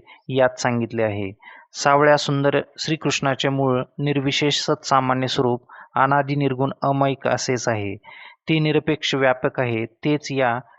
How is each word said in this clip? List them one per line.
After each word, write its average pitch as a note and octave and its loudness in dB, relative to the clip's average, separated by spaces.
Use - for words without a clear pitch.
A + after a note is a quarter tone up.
यात B2+ 2
सांगितले A#2 0
आहे. G2+ -4
सावळ्या D3 4
सुंदर C#3 0
श्रीकृष्णाचे D3 -2
मूळ C3+ 0
निर्विशेष C#3+ 0
सत्सामान्य C3 0
स्वरूप B2 -2
अनादि C#3 2
निर्गुण C3+ 0
अमायिक C#3 0
असेच B2 -2
आहे. G#2 -2
ते D#3+ 2
निरपेक्ष D3+ 0
व्यापक C3+ 0
आहे, A#2 -2
तेच D3 -4
या B2+ 0